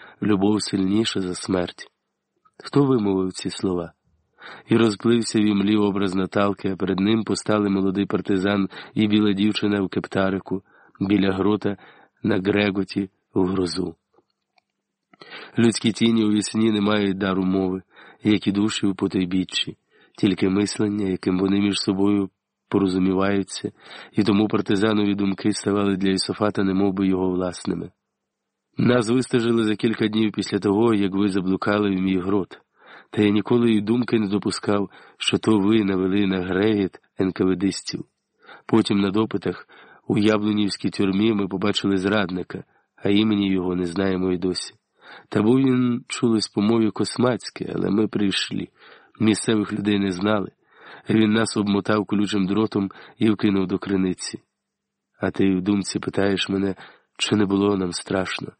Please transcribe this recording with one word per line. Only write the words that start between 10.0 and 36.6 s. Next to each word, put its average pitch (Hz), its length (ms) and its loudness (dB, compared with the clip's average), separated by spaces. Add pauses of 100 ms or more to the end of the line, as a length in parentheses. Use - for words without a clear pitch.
біля 95 340 2
грота 98 440 0 (460)
на 107 140 0
Греготі 98 720 0 (240)
в 92 120 2
грозу. 90 500 -4 (1600)
Людські 117 320 2
тіні 113 340 2
у 107 60 2
вісні 110 400 0
не 104 100 0
мають 101 360 0
дару 95 260 0
мови, 95 380 0 (420)
як 107 240 2
і 104 40 2
душі 101 360 0
у 95 80 -2
потойбіччі, 92 800 -2 (400)
тільки 98 320 2
мислення, 104 580 -2
яким 92 320 -2
вони 98 200 2
між 101 200 0
собою 101 500 0 (400)
порозуміваються, 95 1040 0 (400)
і 107 120 0
тому 104 240 2
партизанові 104 680 0
думки 98 360 -2
ставали 101 460 -2
для 95 120 0
Йосафата 101 540 -2
немов 98 300 0
би 98 140 0
його 92 220 0
власними. 90 640 -6 (880)
Нас 120 320 2
вистежили 117 540 0
за 107 120 0
кілька 110 320 0
днів 107 240 0
після 101 280 -2
того, 107 340 2
як 101 200 0
ви 98 160 2
заблукали 98 600 0
в 95 100 0
мій 95 200 0
грот. 95 400 -4 (500)
Та - 120 -2
я 104 80 4
ніколи 117 420 2
й 107 100 2
думки 113 380 0
не 107 80 0
допускав, 101 640 -2 (280)
що - 200 -2
то 110 220 2
ви 107 240 2
навели 95 440 0
на 95 140 0
Грегіт 95 580 0 (200)